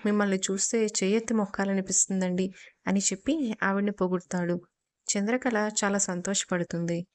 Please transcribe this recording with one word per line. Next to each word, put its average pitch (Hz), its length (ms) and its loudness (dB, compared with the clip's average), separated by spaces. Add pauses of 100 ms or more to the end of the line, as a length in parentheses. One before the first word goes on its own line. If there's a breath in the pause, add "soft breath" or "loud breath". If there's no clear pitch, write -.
"మిమ్మల్ని 208 320 4 (140)
చూస్తే 220 340 0
చెయ్యెత్తి 214 480 0
మొక్కాలనిపిస్తుందండి" 190 1160 0 (360 loud breath)
అని 190 120 2
చెప్పి 226 640 0
ఆవిడ్ని 196 280 2
పొగుడుతాడు. 180 680 -2 (560)
చంద్రకళ 220 520 0 (140)
చాలా 202 140 2
సంతోషపడుతుంది. 175 1160 -2